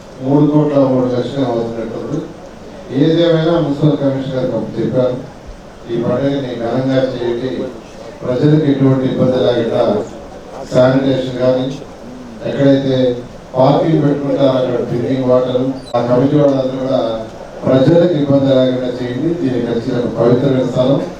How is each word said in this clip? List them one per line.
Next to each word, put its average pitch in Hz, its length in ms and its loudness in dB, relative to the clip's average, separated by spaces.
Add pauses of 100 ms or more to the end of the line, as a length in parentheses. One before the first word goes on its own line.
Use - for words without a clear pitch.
(240)
మూడు 147 280 4
కోట్ల 147 280 2
మూడు 127 260 2
లక్షలు 123 400 -2
అవుతున్నట్టుంది. 117 760 -4 (800)
ఏదేమైనా 165 560 4
మున్సిపల్ 143 380 2
కమిషన్ 135 360 -2
గారికి 127 240 -2
అప్పుడు 107 240 -4
చెప్పాను, 127 360 0 (760)
"ఈ 117 100 -2
పండుగని 127 520 -2
ఘనంగా 131 480 -2
చేయండి, 120 600 -4 (640)
ప్రజలకు 143 400 2
ఎటువంటి 135 400 2
ఇబ్బంది 127 320 2
లేకుండా 113 680 0 (720)
శానిటేషన్ 127 680 2
కానీ, 127 400 0 (680)
ఎక్కడైతే 135 680 2 (400)
పార్కింగ్ 151 460 4
పెట్టుకుంటారో 139 460 2
అక్కడ 127 360 0
డ్రింకింగ్ 123 440 -2
వాటర్, 127 400 2 (280)
ఆ 120 80 0
కమిటీ 139 300 2
వాళ్ళందరూ 131 520 2
కూడా 113 380 -2 (400)
ప్రజలకు 156 480 4
ఇబ్బంది 139 320 2
లేకుండా 127 420 2
చేయండి." 127 460 -4
దీనికి 123 320 -2
ఖచ్చితంగా 117 580 -2
పవిత్రమైన 127 420 2
స్థలం. - 360 0 (180)